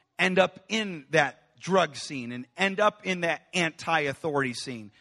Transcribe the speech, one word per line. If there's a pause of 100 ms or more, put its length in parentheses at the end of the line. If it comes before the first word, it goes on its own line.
(200)
end
up
in
that (200)
drug
scene
and (120)
end
up
in
that (100)
anti-authority
scene?